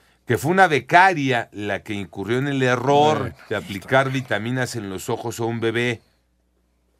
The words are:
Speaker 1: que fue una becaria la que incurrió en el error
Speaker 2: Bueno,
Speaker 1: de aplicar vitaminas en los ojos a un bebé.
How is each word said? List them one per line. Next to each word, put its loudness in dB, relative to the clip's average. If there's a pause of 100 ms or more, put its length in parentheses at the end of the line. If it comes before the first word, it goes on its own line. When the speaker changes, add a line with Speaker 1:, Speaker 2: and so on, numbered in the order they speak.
(260)
Speaker 1:
que 0
fue -2
una 6
becaria 2
la -4
que -8
incurrió -6
en -2
el -2
error 4
Speaker 2:
Bueno, -6 (140)
Speaker 1:
de -4
aplicar -2
vitaminas -4
en -8
los -10
ojos -6
a -4
un -4
bebé. -2 (960)